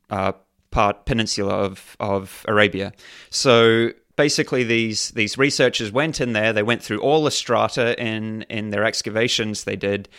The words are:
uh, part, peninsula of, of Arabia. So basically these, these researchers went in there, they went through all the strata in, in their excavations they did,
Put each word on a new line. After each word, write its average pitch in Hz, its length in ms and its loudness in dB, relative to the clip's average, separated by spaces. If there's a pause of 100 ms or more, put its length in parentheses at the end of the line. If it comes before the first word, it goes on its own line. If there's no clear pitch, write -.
uh, 98 220 -2 (400)
part, 104 340 0
peninsula 104 480 -2
of, 98 460 -6
of 98 480 -6
Arabia. 104 440 2 (380)
So 117 600 4 (240)
basically 147 480 0
these, 113 480 -2
these 107 260 -2
researchers 127 540 2
went 147 280 -2
in 123 140 -2
there, 110 200 2
they 107 100 2
went 113 180 0
through 107 200 -4
all 151 220 2
the 143 60 2
strata 117 720 0
in, 110 480 -6
in 107 220 -6
their 101 120 0
excavations 110 800 -2
they 104 100 -4
did, 101 440 -4